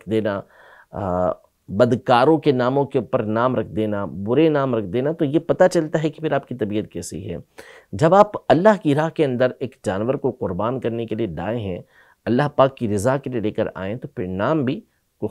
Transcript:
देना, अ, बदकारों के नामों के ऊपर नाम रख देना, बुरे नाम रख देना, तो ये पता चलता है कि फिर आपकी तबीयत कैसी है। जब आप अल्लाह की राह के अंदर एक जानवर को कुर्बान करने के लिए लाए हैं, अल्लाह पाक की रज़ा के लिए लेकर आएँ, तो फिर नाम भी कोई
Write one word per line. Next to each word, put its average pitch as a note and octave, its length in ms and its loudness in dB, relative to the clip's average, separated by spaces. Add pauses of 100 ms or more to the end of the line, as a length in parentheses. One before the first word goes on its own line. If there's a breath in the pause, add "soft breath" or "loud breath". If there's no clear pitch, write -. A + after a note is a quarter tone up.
देना, G#2 340 -2 (500 soft breath)
अ, F2+ 400 0 (380)
बदकारों B2 680 2
के D3 140 2
नामों B2+ 340 0
के - 120 -2
ऊपर A#2+ 260 -2
नाम A#2 320 0
रख A2+ 100 -2
देना, G#2 400 -4
बुरे G#2+ 420 2
नाम C#3 260 0
रख A2+ 100 -2
देना, B2 280 -2
तो E3 120 -4
ये C#3+ 140 0
पता E3 280 2
चलता E3+ 320 0
है D#3 120 -2
कि D3+ 100 -16
फिर D#3 140 -4
आपकी C3+ 200 -4
तबीयत G#2+ 380 -4
कैसी - 280 -10
है। - 240 -10 (500 loud breath)
जब E3 200 4
आप G#3 180 6 (180)
अल्लाह F#3+ 260 6
की D3+ 180 2
राह D3+ 140 0
के D#3+ 160 0
अंदर B2+ 380 0
एक B2 220 -8
जानवर G#2+ 320 -2
को C3 140 -2
कुर्बान G#2+ 500 -4
करने A#2 260 -4
के A2 80 -6
लिए A2 120 -4
लाए F#2 340 -4
हैं, F#2+ 240 -6 (420 soft breath)
अल्लाह B2+ 220 2
पाक C3+ 300 2
की B2 80 -4
रज़ा G#2+ 320 0
के C#3 120 -12
लिए B2 100 -6
लेकर G#2 360 -4
आएँ, F#2+ 200 -8
तो - 200 -12
फिर F2+ 120 -6
नाम A#2+ 360 0
भी D3+ 180 -4 (380)
कोई G#2+ 100 -4